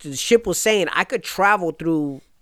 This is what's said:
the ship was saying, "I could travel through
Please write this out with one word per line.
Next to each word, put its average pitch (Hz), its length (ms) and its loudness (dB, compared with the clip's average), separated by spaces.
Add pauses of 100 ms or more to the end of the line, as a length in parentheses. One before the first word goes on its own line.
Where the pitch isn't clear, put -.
the 139 60 -8
ship 226 320 -4
was 175 120 0
saying, 214 340 2
"I 180 100 2
could 190 200 -4
travel 190 480 2
through 151 500 -2 (200)